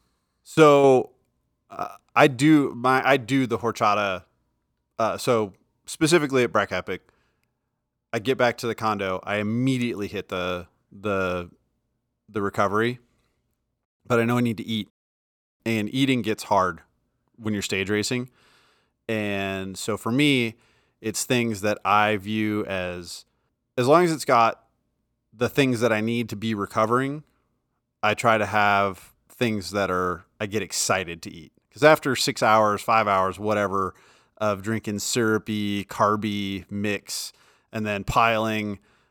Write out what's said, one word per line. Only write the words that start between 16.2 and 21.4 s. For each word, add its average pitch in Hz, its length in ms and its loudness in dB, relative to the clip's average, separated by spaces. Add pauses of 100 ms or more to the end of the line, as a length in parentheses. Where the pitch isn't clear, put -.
gets 107 220 -4
hard 92 380 0 (560)
when 110 180 -6
you're 101 80 -4
stage 95 260 -4
racing. 107 400 -2 (800)
And 98 680 -4
so 107 180 -6
for 113 160 -6
me, 127 420 2 (460)
it's 107 240 -6
things 117 380 0